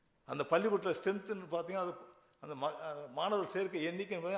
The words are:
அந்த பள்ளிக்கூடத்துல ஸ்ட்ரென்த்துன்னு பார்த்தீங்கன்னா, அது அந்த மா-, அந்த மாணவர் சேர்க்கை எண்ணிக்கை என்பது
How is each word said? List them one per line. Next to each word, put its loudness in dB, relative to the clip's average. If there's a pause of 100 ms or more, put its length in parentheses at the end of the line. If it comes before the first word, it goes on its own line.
(280)
அந்த -2
பள்ளிக்கூடத்துல 4
ஸ்ட்ரென்த்துன்னு -2
பார்த்தீங்கன்னா, -2
அது -4 (480)
அந்த -8
மா-, -2
அந்த -6
மாணவர் 2
சேர்க்கை 0
எண்ணிக்கை -2
என்பது 0